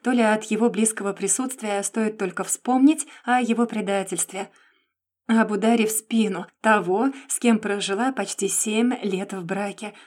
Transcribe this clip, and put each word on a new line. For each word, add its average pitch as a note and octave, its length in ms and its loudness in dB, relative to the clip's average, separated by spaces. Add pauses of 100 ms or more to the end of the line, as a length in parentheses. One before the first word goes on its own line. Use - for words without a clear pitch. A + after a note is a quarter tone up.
то A#3+ 80 0
ли A#3+ 100 4
от G#3+ 220 2
его A3 260 2
близкого G#3 420 0
присутствия, G3+ 720 -4
стоит G#3+ 380 -4
только F#3 240 -4
вспомнить C4 640 2 (160)
о B3 180 2
его A#3 240 2
предательстве. G3 840 -4 (760)
Об A3+ 240 4
ударе A3 380 2
в G#3+ 40 -2
спину G#3 540 -2 (160)
того, G#3+ 500 2 (160)
с - 120 -6
кем A#3 180 4
прожила G3+ 540 -2
почти G3 360 -4
семь A3 540 0
лет G3 320 -4
в F#3+ 100 -8
браке, G3+ 520 -6 (120)